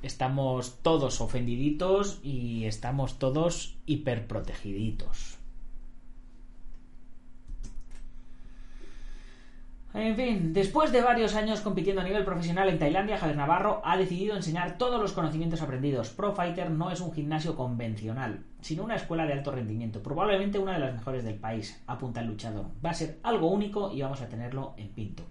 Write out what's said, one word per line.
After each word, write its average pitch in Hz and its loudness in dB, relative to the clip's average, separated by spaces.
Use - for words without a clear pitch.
estamos 131 0
todos 151 4
ofendiditos 143 2
y 120 -2
estamos 123 0
todos 156 2
hiperprotegiditos. 107 0
En 220 2
fin, 202 2
después 196 6
de 247 8
varios 233 6
años 214 2
compitiendo 190 2
a - 0
nivel 196 2
profesional 175 2
en 165 4
Tailandia, 190 4
Javier 156 0
Navarro 175 4
ha 175 4
decidido 190 2
enseñar 170 0
todos 247 2
los 190 2
conocimientos 160 0
aprendidos. 131 0
Pro 202 0
Fighter 175 0
no 165 2
es 180 -2
un 165 -4
gimnasio 156 0
convencional, 117 -4
sino 170 -4
una 226 -2
escuela 165 -2
de 147 0
alto 139 -2
rendimiento, 110 -4
probablemente 202 2
una 190 0
de 156 0
las 127 0
mejores 123 -4
del 104 -4
país, 110 -6
apunta 117 -6
el 117 -2
luchador. 107 -4
Va 170 2
a 170 -2
ser 160 -4
algo 190 4
único 202 0
y 139 -4
vamos 135 -4
a 113 -6
tenerlo 120 -6
en 107 -10
Pinto. 95 -8